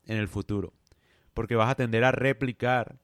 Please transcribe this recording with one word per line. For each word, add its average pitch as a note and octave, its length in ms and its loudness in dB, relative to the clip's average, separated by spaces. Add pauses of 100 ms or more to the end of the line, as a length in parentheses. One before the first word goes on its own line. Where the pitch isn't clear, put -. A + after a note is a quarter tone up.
en A2 120 -4
el G#2 100 -2
futuro, G2+ 460 -4 (600)
porque A2+ 220 -2
vas A2+ 140 4
a C3+ 60 0
tender A#2 280 0
a C3 80 6
replicar B2+ 920 -2